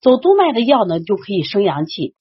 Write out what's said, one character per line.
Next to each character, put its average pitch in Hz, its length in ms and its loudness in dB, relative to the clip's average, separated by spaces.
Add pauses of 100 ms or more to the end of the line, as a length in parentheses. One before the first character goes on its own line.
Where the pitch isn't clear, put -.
走 254 160 4
督 359 180 2
脉 349 200 2
的 233 80 -2
药 240 240 2
呢， 165 140 -2
就 190 160 -4
可 196 180 -8
以 180 80 -2
生 202 200 -2
阳 151 220 -2
气 160 360 -10